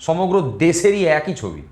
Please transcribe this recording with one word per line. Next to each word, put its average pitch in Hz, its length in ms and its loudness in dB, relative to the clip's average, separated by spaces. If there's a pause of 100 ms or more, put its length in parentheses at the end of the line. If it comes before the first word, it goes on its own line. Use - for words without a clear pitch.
সমগ্র 185 400 0 (180)
দেশেরই 175 480 2
একই 156 280 0
ছবি। 85 380 -10